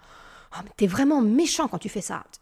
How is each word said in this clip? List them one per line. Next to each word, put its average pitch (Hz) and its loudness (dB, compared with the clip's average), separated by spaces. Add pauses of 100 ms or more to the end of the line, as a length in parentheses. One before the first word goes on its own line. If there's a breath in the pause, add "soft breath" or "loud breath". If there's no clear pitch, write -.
(540 loud breath)
Oh, 180 -14
mais - -20
t'es 208 2
vraiment 277 2
méchant 269 2
quand 180 -8
tu 202 -10
fais 208 -8
ça ! » - -10 (180)